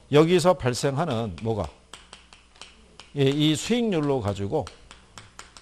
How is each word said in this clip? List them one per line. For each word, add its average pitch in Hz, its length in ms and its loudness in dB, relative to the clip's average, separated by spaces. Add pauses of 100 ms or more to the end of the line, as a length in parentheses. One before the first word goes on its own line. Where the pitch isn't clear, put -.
(120)
여기서 165 420 6
발생하는 127 880 -2
뭐가? 107 260 -4 (1500)
예, 143 60 0
이 147 340 2
수익률로 165 640 0
가지고 101 440 -4 (960)